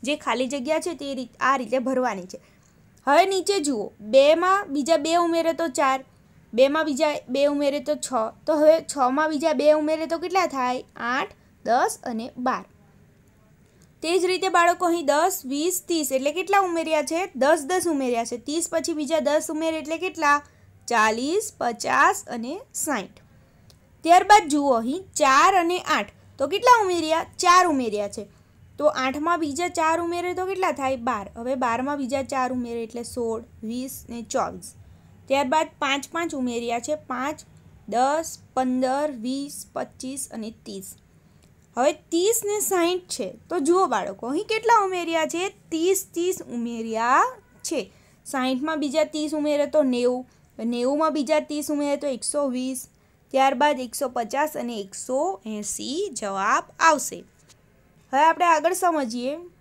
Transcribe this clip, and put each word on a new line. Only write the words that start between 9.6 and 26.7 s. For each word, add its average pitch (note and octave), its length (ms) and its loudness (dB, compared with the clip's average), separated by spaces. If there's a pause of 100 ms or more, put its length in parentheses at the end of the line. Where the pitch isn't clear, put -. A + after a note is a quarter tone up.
ઉમેરે D#4 340 0
તો E4 120 -4
કેટલા F4 280 -2
થાય? B3+ 360 -4 (140)
આઠ, B3+ 380 -6 (300)
દસ C4 400 0
અને A3+ 340 -8
બાર. A#3 260 -4 (1400)
તે E4+ 160 2
જ F4 80 2
રીતે F4+ 220 0
બાળકો, F4 380 4
અહીં E4+ 200 0
દસ, D#4 400 2
વીસ, D4 360 -4
ત્રીસ D#4 300 -2
એટલે C4+ 200 0
કેટલા F#4+ 280 2
ઉમેર્યા D#4+ 420 0
છે? E4 240 -2 (100)
દસ, C#4+ 280 2
દસ F4+ 220 0
ઉમેર્યા C4 380 0
છે. A#3+ 140 -8
ત્રીસ D4+ 340 -4
પછી E4 200 -2
બીજા D4+ 280 0
દસ D4 300 0
ઉમેરે D#4+ 280 -2
એટલે D#4 200 -6
કેટલા? D4+ 440 0 (460)
ચાલીસ, A#3 680 0
પચાસ C4+ 720 2
અને A#3+ 320 -8 (140)
સાઠ. A#3 480 -6 (840)
ત્યારબાદ F#4+ 440 8
જુઓ, C#4+ 260 2
અહીં C4 300 -2 (120)
ચાર D4 380 6
અને F4 260 2
આઠ. A#3 320 -2 (260)
તો C4+ 100 -2
કેટલા A4+ 360 6